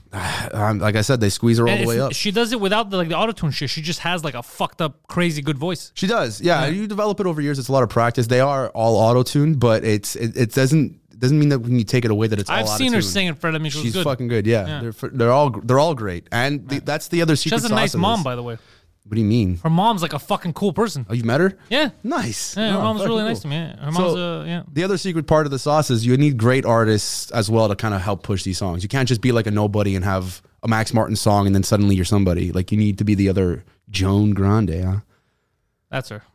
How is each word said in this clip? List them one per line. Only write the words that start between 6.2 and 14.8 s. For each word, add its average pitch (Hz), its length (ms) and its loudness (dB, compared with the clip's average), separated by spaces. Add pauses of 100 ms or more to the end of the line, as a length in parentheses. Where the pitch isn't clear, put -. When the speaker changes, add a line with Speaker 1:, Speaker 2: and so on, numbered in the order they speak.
Speaker 1:
yeah. 160 220 2
Speaker 2:
Yeah. 139 80 0
Speaker 1:
You 208 160 -4
develop 208 320 -2
it 202 60 0
over 156 160 -2
years. 143 180 -2
It's 123 80 -6
a 131 60 -2
lot 131 100 4
of 117 60 0
practice. 117 380 0
They 123 120 4
are 135 300 0
all 113 260 2
auto-tuned, 123 640 4
but 113 240 4
it's, 107 320 -2
it, 113 220 -6
it 117 160 0
doesn't, 131 440 2 (220)
doesn't 131 180 2
mean 147 120 4
that 139 100 2
when 123 180 0
you 117 60 2
take 120 220 0
it 113 60 2
away 107 160 2
that 104 120 0
it's 101 100 -4
Speaker 2:
I've 214 160 0
Speaker 1:
all - 120 -2
Speaker 2:
seen 254 160 0
her 214 60 2
Speaker 1:
auto-tuned. 175 140 -2
Speaker 2:
sing 190 140 0
in 156 80 -4
front 160 220 -4
of 156 40 -4
me. 156 80 -4
She 143 100 -6
was 151 40 -6
Speaker 1:
She's 113 100 -2
Speaker 2:
good. 180 120 -2
Speaker 1:
fucking 127 240 -2
good, 110 180 0
yeah. 110 180 2
Speaker 2:
Yeah. 147 140 -6
Speaker 1:
They're 117 100 -8